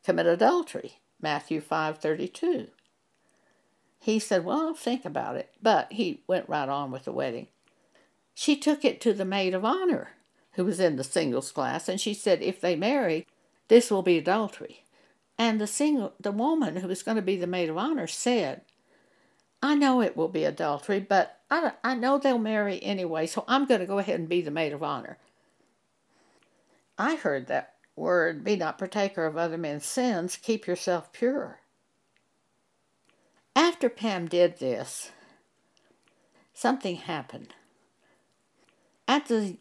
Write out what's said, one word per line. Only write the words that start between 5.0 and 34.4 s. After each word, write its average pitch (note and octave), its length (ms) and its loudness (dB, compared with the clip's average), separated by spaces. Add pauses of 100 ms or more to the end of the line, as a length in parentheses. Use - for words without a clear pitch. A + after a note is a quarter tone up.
about C3+ 300 -4
it," - 260 -10
but G#3+ 300 2
he G3+ 360 -4
went F#3 220 -2
right C#3+ 200 -2
on C#3 220 -4
with B2+ 140 -12
the C3+ 60 -6
wedding. B2+ 360 -6 (840)
She - 220 2
took D4 280 0
it - 180 2
to A3 120 2
the F#3+ 120 -2
maid F#3+ 280 0
of F#3 120 -2
honor, F4 460 0 (420)
who F3+ 120 0
was F3+ 140 0
in D#3+ 180 2
the C3 60 -4
singles C3+ 480 -2
class, C#3 380 -4
and F#3+ 100 -4
she G#3 140 -2
said, F#3+ 280 2
"If - 200 -4
they F3 140 0
marry, F#3+ 500 0 (440)
this A#3 200 8
will F#3+ 140 2
be F3+ 140 6
adultery." F#3+ 680 -2 (540)
And A3 220 2
the G#3 80 -2
single, C#4+ 520 0
the G3+ 120 -2
woman A3+ 460 0
who F#3 100 -4
was F#3 140 -4
gonna A3 200 0
be F#3+ 160 0
the F3 100 -2
maid F3+ 220 0
of D#3+ 80 -4
honor A#3 300 -2
said, G3+ 540 0 (1000)
"I D4 100 4
know C4+ 280 6
it - 140 0
will E3 120 0
be F3+ 160 -2
adultery, D3+ 560 0
but G3 400 2 (100)
I, D#4 240 0 (100)
I B3+ 120 0
know C4 220 2
they'll C4+ 200 2
marry G#3+ 460 -2
anyway, E3+ 420 -2
so - 220 -6
I'm C4+ 180 2
gonna G#3+ 200 2
go G3 140 0
ahead F#3+ 200 -2
and D#3+ 100 -6
be F3 120 2
the D3 100 -6
maid D3+ 220 -2
of D3 100 -8
honor." C#3+ 340 -6 (1800)
I C#4 180 0
heard C#3 320 -2
that - 280 -4 (200)
word, E3 480 0
"Be G#3 120 0
not E3 220 -4
partaker F#3+ 480 -4
of D#3 120 -4
other E3 200 -2
men's D3 280 -6
sins, G#3 500 -2
keep - 320 -4
yourself F3 460 -2
pure." - 480 -4 (1900)
After D#4 340 4
Pam G3 380 -2
did F3 300 4